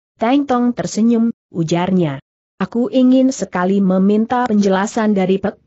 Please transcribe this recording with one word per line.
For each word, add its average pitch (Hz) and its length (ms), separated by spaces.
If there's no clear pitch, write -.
Teng 277 240
Tong 247 320
tersenyum, 226 560
ujarnya, 170 720
"Aku 233 320
ingin 262 400
sekali 185 480
meminta 208 640
penjelasan 208 720
dari 190 240
Pek - 260